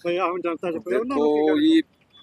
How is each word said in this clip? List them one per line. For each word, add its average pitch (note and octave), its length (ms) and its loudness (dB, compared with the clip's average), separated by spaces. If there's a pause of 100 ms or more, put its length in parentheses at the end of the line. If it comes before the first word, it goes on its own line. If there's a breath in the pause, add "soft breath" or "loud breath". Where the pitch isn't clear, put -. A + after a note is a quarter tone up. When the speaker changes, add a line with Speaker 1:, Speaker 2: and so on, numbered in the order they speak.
Speaker 1:
ਪਏ F3 140 -2
ਆ, F#3+ 60 -2
ਆਮ F4+ 160 -4
ਜਨਤਾ E3+ 300 -6
'ਚ D#3+ 60 -6
ਪਏ F3+ 200 -4
ਆ, - 20 0
ਉਹਨਾਂ B3+ 180 -4
ਨੂੰ D4 100 2
ਕੀ D4+ 60 2
Speaker 2:
ਦੇਖੋ D4+ 140 2
Speaker 1:
ਕਹਿਣਾ? D#4 140 2
Speaker 2:
ਜੀ, D#3+ 220 4 (400)